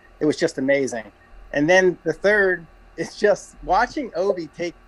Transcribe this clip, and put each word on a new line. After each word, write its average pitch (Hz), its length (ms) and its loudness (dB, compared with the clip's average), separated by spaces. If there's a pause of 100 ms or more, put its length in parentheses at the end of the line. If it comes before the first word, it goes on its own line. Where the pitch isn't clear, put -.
(200)
It 156 60 0
was 143 100 0
just - 220 -4
amazing. 131 520 -2 (420)
And 147 180 0
then 185 320 6
the 160 100 -4
third 190 540 0 (300)
is - 200 -10
just - 460 0
watching 226 480 -2
Ovi 175 420 -4
take 170 220 -8 (140)